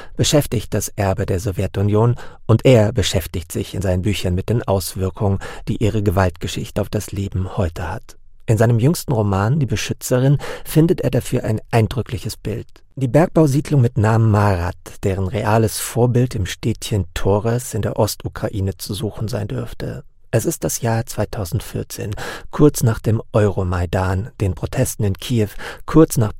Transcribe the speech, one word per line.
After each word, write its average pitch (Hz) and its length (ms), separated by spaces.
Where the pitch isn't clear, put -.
beschäftigt - 560
das 104 180
Erbe 95 360
der 92 140
Sowjetunion 104 720
und 110 180
er 113 280
beschäftigt - 580
sich - 240
in 101 80
seinen 92 200
Büchern 92 340
mit 95 120
den 110 140
Auswirkungen, 98 760
die 113 160
ihre 104 220
Gewaltgeschichte 98 760
auf 98 80
das - 220
Leben 98 460
heute 92 340
hat. - 260
In 110 120
seinem 117 200
jüngsten 147 320
Roman 107 480
Die 135 80
Beschützerin 127 720
findet - 360
er 123 100
dafür 123 320
ein 107 180
eindrückliches 110 640
Bild. 117 320
Die 127 140
Bergbausiedlung 147 720
mit 117 180
Namen 110 320
Marat, 98 460
deren 95 240
reales 107 540
Vorbild 123 560
im 90 100
Städtchen - 640
Torres 110 640
in 104 80
der - 160
Ostukraine - 760
zu - 180
suchen 104 320
sein 107 220
dürfte. 120 560
Es - 160
ist - 180
das - 160
Jahr 113 260
zweitausendvierzehn, 104 1040
kurz - 320
nach 113 160
dem 110 240
Euromaidan, 92 1080
den 92 160
Protesten - 480
in 95 100
Kiew, 113 320
kurz 156 300
nach 107 240